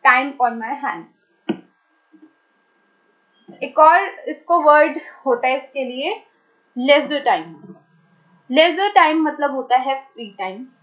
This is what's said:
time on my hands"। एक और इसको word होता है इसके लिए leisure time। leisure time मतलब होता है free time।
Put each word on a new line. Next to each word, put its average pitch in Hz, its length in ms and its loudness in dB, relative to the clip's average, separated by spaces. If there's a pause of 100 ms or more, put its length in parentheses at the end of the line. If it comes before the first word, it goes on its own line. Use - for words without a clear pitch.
time 262 260 0 (140)
on 226 140 -6
my 247 220 -8
hands"। 175 420 -12 (2500)
एक - 160 -6
और 339 300 6 (100)
इसको - 420 -2
word 302 380 4 (260)
होता 262 220 0
है 262 100 0
इसके 262 260 -8
लिए 269 400 -8 (560)
leisure 262 480 2
time। 165 480 -4 (760)
leisure 339 460 2
time 311 180 4
मतलब 294 360 -2
होता 254 260 -2
है 269 180 -2 (180)
free 214 260 -16
time। 196 280 -10 (160)